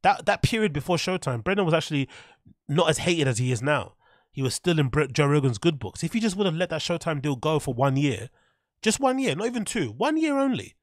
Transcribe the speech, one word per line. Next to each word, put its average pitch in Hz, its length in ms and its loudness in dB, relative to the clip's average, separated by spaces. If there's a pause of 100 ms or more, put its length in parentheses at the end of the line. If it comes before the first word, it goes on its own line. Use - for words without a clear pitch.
That, 190 240 2
that 202 160 2
period 214 300 2
before 156 240 0
Showtime, 147 460 -2
Brendan 190 220 0
was 160 80 2
actually 147 340 0 (600)
not 160 220 2
as 156 100 2
hated 165 280 2
as 117 120 0
he 127 120 0
is 117 120 -2
now. 139 320 -2 (360)
He 139 120 -6
was 120 100 0
still 175 240 0
in 143 120 4
Bre-, 147 160 0
Joe 143 220 2
Rogan's 135 300 2
good 160 220 0
books. 101 240 -8
If 165 100 -6
he 233 60 0
just 208 160 0
would 202 100 0
have 165 100 0
let 175 140 -2
that 156 120 -4
Showtime 160 400 -4
deal 143 140 -2
go 151 220 0
for 139 160 -4
one 135 240 2
year, 135 320 0 (540)
just 220 160 2
one 262 180 2
year, 240 180 0
not 202 120 -4
even 240 180 -4
two, 143 260 -4
one 247 260 -2
year 311 200 0
only 226 460 -2